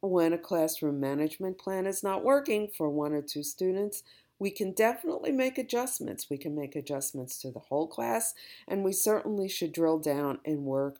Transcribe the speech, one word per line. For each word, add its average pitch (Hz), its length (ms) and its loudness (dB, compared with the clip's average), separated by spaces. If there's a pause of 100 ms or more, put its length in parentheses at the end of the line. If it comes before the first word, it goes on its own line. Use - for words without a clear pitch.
when 175 320 4
a 170 60 2
classroom 156 640 0
management 151 580 0
plan 190 280 -2
is 190 160 -2
not 196 220 0
working 240 440 4
for 160 200 -2
one 147 240 0
or 147 80 0
two 147 220 -6
students, 190 600 -2 (360)
we 196 120 0
can 190 220 -2
definitely 254 600 0
make 262 260 2
adjustments. - 720 -4
We 143 80 -4
can 147 160 -6
make 143 200 -6
adjustments 135 680 -6
to 131 80 -6
the 123 80 -10
whole 147 280 -2
class, 226 480 -2 (320)
and 196 160 -2
we 190 100 2
certainly 208 560 2
should 170 240 -2
drill 160 260 4
down 143 480 0
and 151 180 0
work 139 360 0